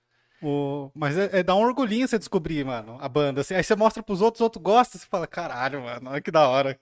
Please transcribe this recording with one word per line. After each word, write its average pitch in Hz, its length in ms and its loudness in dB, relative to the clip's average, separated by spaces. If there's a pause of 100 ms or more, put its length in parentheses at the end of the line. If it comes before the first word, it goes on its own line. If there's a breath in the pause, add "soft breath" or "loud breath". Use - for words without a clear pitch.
(400)
O... 143 540 -4
Mas 151 240 -2
é, 196 220 0
é - 20 2
dar 185 140 2
um 208 80 4
orgulhinho 247 420 0
você 247 120 0
descobrir, 156 460 -4
mano, 117 360 -8
a 143 80 -8
banda. 139 320 0
Assim, 160 140 -4
aí 190 80 0
você 220 120 0
mostra 220 280 2
pros 190 200 -4
outros, 226 180 2
os 233 40 2
outros 220 180 -2
gostam, 214 380 4
você - 60 -20
fala, 170 200 -4
"Caralho, 135 560 -6
mano, 120 280 -10
olha 143 100 -4
que - 100 -10
da 156 180 6
hora 135 340 2